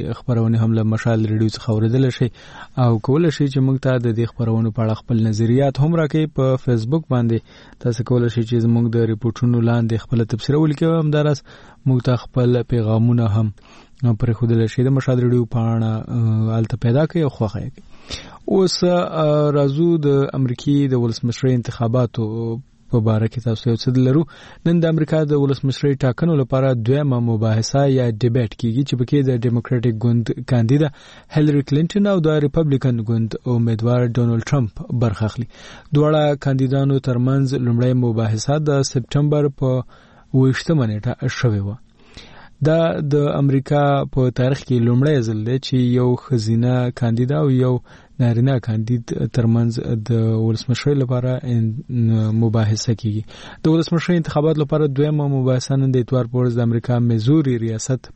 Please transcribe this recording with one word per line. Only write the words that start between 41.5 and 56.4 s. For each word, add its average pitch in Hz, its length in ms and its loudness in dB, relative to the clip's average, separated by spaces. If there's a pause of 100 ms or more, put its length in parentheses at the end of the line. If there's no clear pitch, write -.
وه. 110 80 -10 (880)
دا 165 140 2 (320)
د - 20 0 (140)
امریکا 139 540 0 (320)
په 127 160 2
تاریخ 127 280 -2
کې - 180 -2 (100)
لومړی 135 300 2 (100)
ځل 113 200 -4
دی 123 120 -2
چې 131 180 -4 (220)
یو 123 120 2 (140)
ښځینه 123 760 0
کاندید 123 320 0
او 151 180 0
یو 127 220 2 (480)
نارینه 120 460 2
کاندید 113 480 -2 (220)
ترمنځ 117 360 2 (360)
د 123 40 0 (320)
ولسمشرۍ 117 580 -2
لپاره 127 300 -2 (220)
ان-، 113 200 0 (680)
مباحثه 110 520 0
کیږي. 107 280 -6 (420)
د 160 100 4
ولسمشرۍ 165 420 0
انتخابات 156 460 0
لپاره 151 240 0
دویمه 147 420 0
مباحثه 131 480 0
نن 135 140 2
د 127 160 0
اتوار 123 240 -2
په 123 80 -4
ورځ 123 180 2